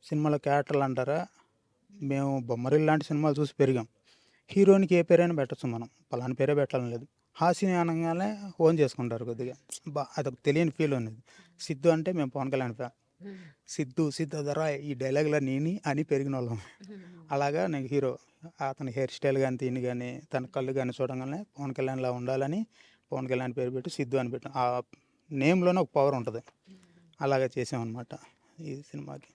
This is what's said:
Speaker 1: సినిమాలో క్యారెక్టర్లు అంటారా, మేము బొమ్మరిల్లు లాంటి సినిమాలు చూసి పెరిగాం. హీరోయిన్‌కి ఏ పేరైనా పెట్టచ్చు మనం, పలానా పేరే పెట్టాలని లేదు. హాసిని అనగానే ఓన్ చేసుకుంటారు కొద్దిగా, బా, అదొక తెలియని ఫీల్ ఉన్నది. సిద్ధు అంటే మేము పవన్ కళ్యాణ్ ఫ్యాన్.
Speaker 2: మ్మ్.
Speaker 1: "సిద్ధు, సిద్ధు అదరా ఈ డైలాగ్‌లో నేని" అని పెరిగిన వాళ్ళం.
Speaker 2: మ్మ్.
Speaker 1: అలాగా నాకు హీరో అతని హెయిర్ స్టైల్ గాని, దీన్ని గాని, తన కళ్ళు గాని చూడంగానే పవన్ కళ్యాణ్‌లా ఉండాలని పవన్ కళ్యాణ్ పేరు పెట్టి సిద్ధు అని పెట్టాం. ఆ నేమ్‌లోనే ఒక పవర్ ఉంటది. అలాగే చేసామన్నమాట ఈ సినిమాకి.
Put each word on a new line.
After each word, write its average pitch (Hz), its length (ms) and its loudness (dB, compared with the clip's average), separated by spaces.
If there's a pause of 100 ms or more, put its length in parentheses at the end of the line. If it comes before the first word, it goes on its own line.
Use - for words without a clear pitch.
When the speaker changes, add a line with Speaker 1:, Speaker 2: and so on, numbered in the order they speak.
Speaker 1:
సినిమాలో 151 300 2
క్యారెక్టర్లు 143 440 2
అంటారా, 135 440 -2 (760)
మేము 139 380 -2
బొమ్మరిల్లు 127 460 2
లాంటి 156 180 4
సినిమాలు 151 360 0
చూసి 147 200 0
పెరిగాం. 131 260 4 (640)
హీరోయిన్‌కి 196 440 8
ఏ 175 80 6
పేరైనా 170 320 6
పెట్టచ్చు 135 340 -2
మనం, 117 200 -6 (240)
పలానా 123 220 -4
పేరే 139 200 2
పెట్టాలని 131 360 0
లేదు. 117 160 -8 (280)
హాసిని 180 380 2
అనగానే 175 760 -2 (100)
ఓన్ 165 180 6
చేసుకుంటారు 123 460 0
కొద్దిగా, 120 300 -8 (340)
బా, 143 180 -4 (120)
అదొక 135 160 -4 (100)
తెలియని 156 260 2
ఫీల్ 147 240 0
ఉన్నది. 113 220 -4 (440)
సిద్ధు 147 280 0
అంటే 160 240 2
మేము 151 180 -2
పవన్ 135 220 -4
కళ్యాణ్ 131 220 -2
ఫ్యాన్. 123 520 -14
Speaker 2:
మ్మ్. 196 120 -16 (300)
Speaker 1:
"సిద్ధు, 151 420 -2
సిద్ధు 156 260 -6
అదరా 151 320 -2
ఈ 143 260 -4
డైలాగ్‌లో 143 440 0
నేని" 143 480 -2
అని 147 160 0
పెరిగిన 139 340 0
వాళ్ళం. 120 180 -2
Speaker 2:
మ్మ్. 185 480 -16 (280)
Speaker 1:
అలాగా 143 360 0
నాకు 143 200 -4
హీరో 135 320 0 (500)
అతని 135 220 -8
హెయిర్ 127 200 -2
స్టైల్ 135 280 0
గాని, 131 180 0
దీన్ని 127 240 -4
గాని, 123 400 -6 (140)
తన 127 120 -4
కళ్ళు 135 260 -4
గాని 131 280 -2
చూడంగానే 131 420 -6
పవన్ 139 320 -10
కళ్యాణ్‌లా 131 360 -2
ఉండాలని 135 560 -2 (460)
పవన్ 131 160 -6
కళ్యాణ్ 127 280 -2
పేరు 123 140 -2
పెట్టి 131 200 -6
సిద్ధు 131 260 -4
అని 127 140 0
పెట్టాం. 131 260 -10
ఆ 123 260 0 (500)
నేమ్‌లోనే 175 480 4
ఒక 165 160 0
పవర్ 139 180 4
ఉంటది. 117 260 -4 (800)
అలాగే 135 280 2 (100)
చేసామన్నమాట 117 600 -6 (420)
ఈ 147 220 -12
సినిమాకి. 143 520 -16